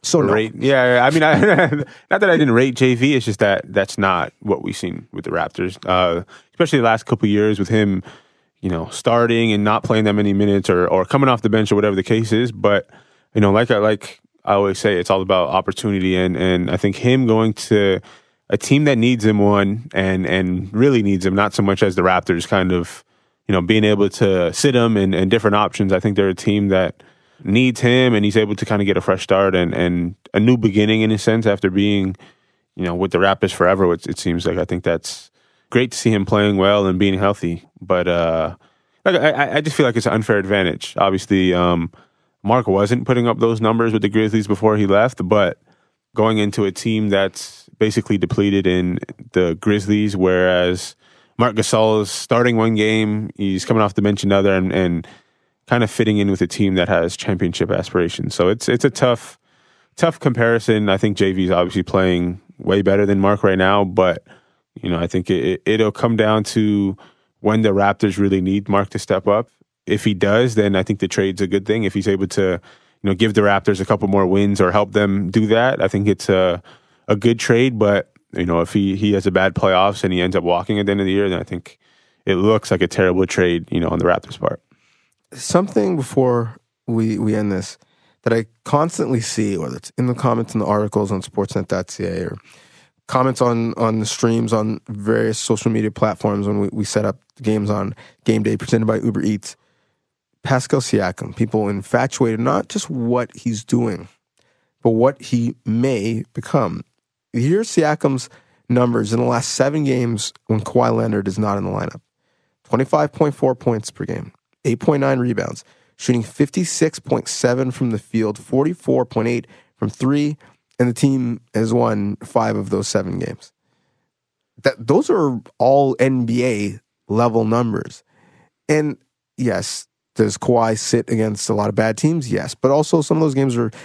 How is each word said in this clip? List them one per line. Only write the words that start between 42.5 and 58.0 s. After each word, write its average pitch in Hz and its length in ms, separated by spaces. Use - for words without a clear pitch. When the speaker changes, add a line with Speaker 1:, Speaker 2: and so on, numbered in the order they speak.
Speaker 2:
wasn't 101 400
putting 123 200
up 113 120
those 117 220
numbers 113 320
with 107 80
the 107 80
Grizzlies 110 380
before 107 300
he 104 80
left, 98 420
but 98 320
going 110 240
into 104 280
a 98 60
team 110 380
that's - 600
basically 107 400
depleted 98 480
in 90 320
the 87 280
Grizzlies, 104 560
whereas 90 800
Marc 117 160
Gasol 110 480
is 92 80
starting 120 460
one 110 180
game, 107 600
he's 95 300
coming 113 160
off 101 140
the 107 80
bench 101 200
another, 98 300
and, 92 180
and 87 360
kinda 120 200
fitting 107 300
in 101 120
with 92 120
a 87 60
team 98 280
that 90 140
has 87 260
championship 90 560
aspirations. - 640